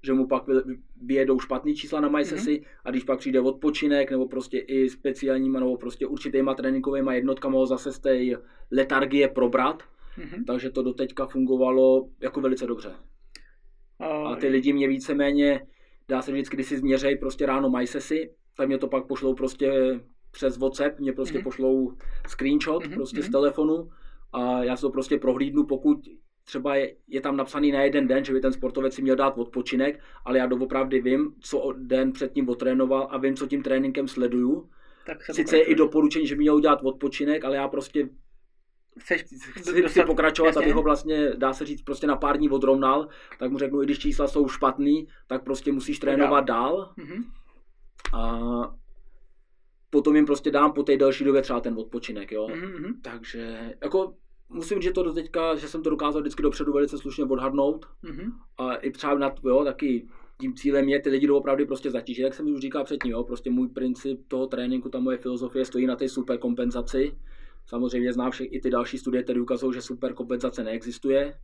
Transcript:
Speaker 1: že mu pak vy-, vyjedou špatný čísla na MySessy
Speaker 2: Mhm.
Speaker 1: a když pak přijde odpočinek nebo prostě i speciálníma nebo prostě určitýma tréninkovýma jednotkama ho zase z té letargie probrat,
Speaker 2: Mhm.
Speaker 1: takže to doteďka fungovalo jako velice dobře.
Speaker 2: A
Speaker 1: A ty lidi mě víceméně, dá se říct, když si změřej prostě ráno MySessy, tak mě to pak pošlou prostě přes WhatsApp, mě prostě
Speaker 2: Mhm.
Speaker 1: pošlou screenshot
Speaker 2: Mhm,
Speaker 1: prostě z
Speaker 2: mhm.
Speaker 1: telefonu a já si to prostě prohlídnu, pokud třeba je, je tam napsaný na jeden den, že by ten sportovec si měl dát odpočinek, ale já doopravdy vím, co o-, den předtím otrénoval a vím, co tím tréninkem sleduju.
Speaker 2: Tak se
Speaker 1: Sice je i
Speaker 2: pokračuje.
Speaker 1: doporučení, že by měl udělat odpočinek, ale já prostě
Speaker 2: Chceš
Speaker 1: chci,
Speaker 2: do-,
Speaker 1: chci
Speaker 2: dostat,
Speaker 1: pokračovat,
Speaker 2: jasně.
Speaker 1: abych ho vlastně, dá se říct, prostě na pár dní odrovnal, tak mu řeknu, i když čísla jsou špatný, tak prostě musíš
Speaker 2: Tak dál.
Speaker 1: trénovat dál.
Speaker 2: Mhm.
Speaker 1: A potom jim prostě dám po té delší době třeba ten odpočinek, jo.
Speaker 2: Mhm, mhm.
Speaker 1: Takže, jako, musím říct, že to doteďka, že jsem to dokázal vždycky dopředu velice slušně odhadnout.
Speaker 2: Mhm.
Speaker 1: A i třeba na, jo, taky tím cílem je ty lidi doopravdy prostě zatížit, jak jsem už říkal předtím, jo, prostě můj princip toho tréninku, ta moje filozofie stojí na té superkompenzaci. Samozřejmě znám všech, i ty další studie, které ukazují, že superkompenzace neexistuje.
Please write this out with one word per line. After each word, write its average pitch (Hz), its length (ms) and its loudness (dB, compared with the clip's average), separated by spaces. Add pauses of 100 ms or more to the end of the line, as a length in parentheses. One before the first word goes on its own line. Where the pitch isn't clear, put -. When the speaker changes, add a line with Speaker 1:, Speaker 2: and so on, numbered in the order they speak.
Speaker 1:
že 135 100 0
mu 131 140 2
pak 131 200 0
vy-, 131 300 0 (240)
vyjedou 131 380 2
špatný 135 360 -2
čísla - 260 -6
na 143 80 2
MySessy 147 420 0
Speaker 2:
Mhm. 151 120 -2 (220)
Speaker 1:
a - 60 -6
když 127 120 -2
pak 131 160 -2
přijde 131 220 2
odpočinek 143 680 0
nebo 131 160 0
prostě 127 320 -6
i 131 300 2
speciálníma 131 720 -2
nebo 127 180 0
prostě 123 300 -6
určitýma 135 460 0
tréninkovýma 135 600 -2
jednotkama 135 440 0
ho 131 80 4
zase 131 260 -2
z 131 80 -14
té 131 200 2 (520)
letargie 135 560 4
probrat, 127 560 2 (340)
Speaker 2:
Mhm. 190 280 -10
Speaker 1:
takže 123 240 -4
to 131 140 -4
doteďka 131 420 -4
fungovalo 131 840 4 (120)
jako 131 200 -4
velice 127 260 0
dobře. 113 240 -6 (1080)
Speaker 2:
A 160 60 -8
Speaker 1:
A 151 300 -4
ty 139 120 0
lidi 135 260 4
mě 139 140 2
víceméně, 143 760 2 (480)
dá 131 120 0
se 139 140 -6
říct, 139 140 -4
když 135 180 -4
si 143 100 -4
změřej 135 400 2
prostě 135 280 -4
ráno 135 240 2
MySessy, 131 600 -2 (260)
tak 135 100 0
mě 135 100 0
to 135 100 -2
pak 131 200 -2
pošlou 131 280 -2
prostě 135 360 0 (600)
přes 131 260 -2
WhatsApp, 143 420 -2
mě 135 140 -2
prostě 131 240 -4
Speaker 2:
Mhm. 104 60 -4
Speaker 1:
pošlou 131 500 0 (340)
screenshot 151 580 0
Speaker 2:
Mhm, 151 80 -8
Speaker 1:
prostě 139 280 -4
z - 40 -2
Speaker 2:
mhm. - 60 -6
Speaker 1:
telefonu 151 580 2 (440)
a 123 300 0
já 123 120 0
si - 60 -8
to 139 80 0
prostě 131 280 0
prohlídnu, 139 480 2
pokud 143 340 2 (440)
třeba 139 320 -4
je, 139 200 0 (120)
je 131 140 -4
tam 139 160 -2
napsaný 143 340 0
na 139 120 2
jeden 139 240 4
den, 131 180 2
že 135 80 -2
by 131 60 4
ten 131 140 2
sportovec 131 400 -2
si 143 80 -6
měl 131 140 4
dát 135 220 2
odpočinek, 127 600 -2 (260)
ale 127 120 2
já 127 80 4
doopravdy 131 560 0
vím, 135 380 2
co - 200 -4
o-, 139 140 -2
den 131 380 0
předtím 131 380 -2
otrénoval 131 600 2
a 139 60 -4
vím, 135 180 0
co 135 120 -6
tím 139 160 -4
tréninkem 135 440 0
sleduju. 123 600 0 (360)
Speaker 2:
Tak - 180 -10
se - 100 -10
Speaker 1:
Sice 160 240 4
je 156 40 10
i - 40 10
Speaker 2:
pokračuje. 160 100 4 (100)
Speaker 1:
doporučení, 151 420 2
že 143 80 -2
by 143 60 0
měl 151 140 6
udělat 147 280 6
odpočinek, 143 640 -2
ale 135 100 -2
já 139 120 -2
prostě 139 420 -2 (920)
Speaker 2:
Chceš 170 220 -2
Speaker 1:
chci, - 140 -16
Speaker 2:
do-, - 260 -16
Speaker 1:
chci 175 200 2
Speaker 2:
dostat, 175 240 6
Speaker 1:
pokračovat, 156 420 4
Speaker 2:
jasně. 156 140 4
Speaker 1:
abych 147 120 4
ho 160 80 4
vlastně, 147 560 2
dá 131 160 0
se 143 120 -8
říct, 143 160 -10
prostě 139 260 -4
na 143 80 4
pár 143 220 0
dní 147 120 2
odrovnal, 135 580 4 (320)
tak 131 120 -4
mu 139 60 -4
řeknu, 139 240 0
i 135 40 2
když 143 140 -2
čísla 143 280 0
jsou 143 200 2
špatný, 143 600 2 (200)
tak 131 160 -4
prostě 135 280 -2
musíš - 280 -4
Speaker 2:
Tak - 80 -2
dál. 135 100 2
Speaker 1:
trénovat 143 280 4
dál. 131 520 -2
Speaker 2:
Mhm. 180 260 -12 (920)
Speaker 1:
A 117 260 0 (1500)
potom 147 260 4
jim 151 100 8
prostě 143 260 0
dám 143 220 4
po 143 100 -2
té 139 140 4
delší 135 260 4
době 135 180 4
třeba 123 180 -2
ten 120 180 -4
odpočinek, 110 540 -10
jo. 107 160 -4
Speaker 2:
Mhm, 165 260 -10
mhm. 190 280 -10
Speaker 1:
Takže, 113 720 -12 (100)
jako, 190 300 -2 (360)
musím 170 280 -4
říct, 175 60 -4
že 180 80 0
to 180 120 0
doteďka, 165 520 -2
že 147 120 -8
jsem 160 160 -8
to 156 60 0
dokázal 147 320 0
vždycky 147 220 -4
dopředu 147 300 0
velice 143 240 2
slušně 139 260 -6
odhadnout. 135 640 0 (180)
Speaker 2:
Mhm. 175 280 -10 (260)
Speaker 1:
A 127 180 -4
i - 160 -6
třeba 143 240 0
na, 139 200 0 (100)
jo, 131 180 4
taky 131 440 -2 (320)
tím 131 160 -6
cílem 139 340 2
je 143 120 4
ty 143 80 0
lidi 139 180 4
doopravdy 139 380 4
prostě 135 260 -4
zatížit, 120 320 -4
jak 131 100 0
jsem 151 200 -6
už 139 60 -4
říkal 135 240 -4
předtím, 135 280 -4
jo, 113 120 -4
prostě 123 260 -8
můj 127 200 0
princip 127 580 -6
toho 131 200 -2
tréninku, 127 420 -4
ta 131 100 -6
moje 127 180 0
filozofie 127 480 -4
stojí 127 200 0
na 127 100 0
té 131 140 -2
superkompenzaci. 123 1080 -2 (480)
Samozřejmě 123 480 -2
znám 127 180 -2
všech, 131 220 -6
i 131 80 -6
ty 127 80 0
další 123 280 -2
studie, 123 260 -2
které 123 180 -2
ukazují, 123 320 -2
že 123 80 -8
superkompenzace 123 800 -6
neexistuje. 123 720 -2 (100)